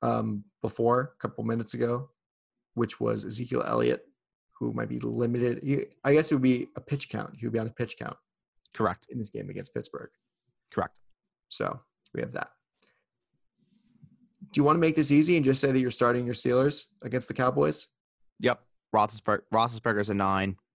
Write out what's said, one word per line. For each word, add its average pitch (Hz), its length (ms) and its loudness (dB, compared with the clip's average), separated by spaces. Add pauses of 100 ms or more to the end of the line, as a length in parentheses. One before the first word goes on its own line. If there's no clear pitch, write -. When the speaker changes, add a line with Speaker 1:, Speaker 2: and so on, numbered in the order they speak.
Speaker 1:
um, 110 420 -2 (180)
before, 120 560 0
a - 40 -20
couple 113 220 -6
minutes 113 320 -4
ago, 120 340 -2 (640)
which 117 260 -2
was 113 240 -2
Ezekiel 123 420 -4
Elliott, 120 400 0 (540)
who 117 140 -4
might 113 160 -4
be 117 100 -6
limited. 120 640 -2
He, 139 220 -2 (180)
I 139 100 4
guess 156 180 4
it 151 40 4
would 131 60 2
be 127 340 4
a 107 60 -12
pitch - 280 -6
count. - 280 -8
He 110 80 -8
would 113 80 -4
be 113 60 0
on 113 80 -4
a 117 40 -10
pitch - 260 -6
count 113 200 -10 (560)
Speaker 2:
Correct. 101 360 -2
Speaker 1:
in 127 100 -8
this 107 100 -8
game 98 200 -10
against 98 240 -12
Pittsburgh. - 360 -10 (600)
Speaker 2:
Correct. - 280 -4 (500)
Speaker 1:
So - 300 -6 (340)
we - 80 -6
have - 120 -6
that. - 160 -8 (2000)
Do 143 80 2
you 143 60 6
wanna 156 140 6
make 160 160 4
this 147 160 2
easy 156 260 6
and 143 80 2
just 135 160 2
say 139 100 2
that 131 80 4
you're 127 120 0
starting 123 340 2
your 120 100 -4
Steelers 131 500 2 (160)
against 120 260 -6
the 113 60 -8
Cowboys? 139 540 0 (520)
Speaker 2:
Yep. 120 220 0 (320)
Roethlisber-, 107 480 2 (100)
Roethlisberger's 110 580 0
a 104 40 -2
nine. 98 440 0 (180)